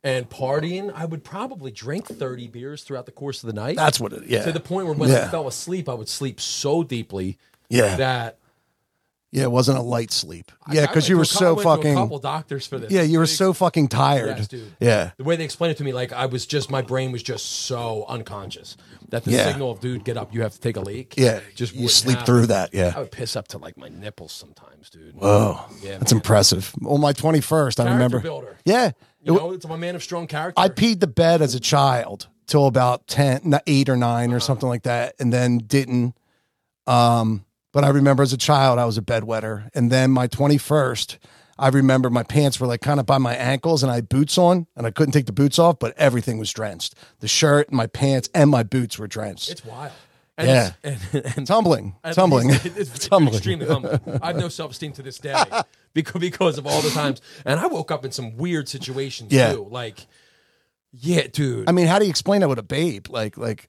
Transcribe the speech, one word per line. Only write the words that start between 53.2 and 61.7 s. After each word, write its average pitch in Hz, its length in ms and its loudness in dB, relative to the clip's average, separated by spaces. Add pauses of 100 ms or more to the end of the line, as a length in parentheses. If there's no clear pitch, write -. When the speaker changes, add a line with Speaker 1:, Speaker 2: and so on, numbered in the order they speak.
Speaker 1:
extremely 151 320 -2
humbling. 131 320 -2 (220)
I 165 60 -6
have 170 100 -4
no 170 120 -6
self-esteem 151 440 -12
to 139 100 -18
this - 160 -16
day 139 140 -10
<laughs> - 640 -4
becau-, 165 240 -4
because 170 380 0
of 139 80 -10
all 147 160 0
the 147 100 0
times. 139 300 -2 (240)
And 143 140 0
I 359 80 -2
woke 196 240 -4
up 147 120 -4
in 127 80 -10
some 113 260 -12
weird 156 300 -4
situations, 127 640 -8
Speaker 2:
Yeah. 127 200 6
Speaker 1:
too. 101 180 -6
Like, 117 380 -12 (840)
yeah, 143 400 -2
dude. 127 380 -2
Speaker 2:
I - 20 4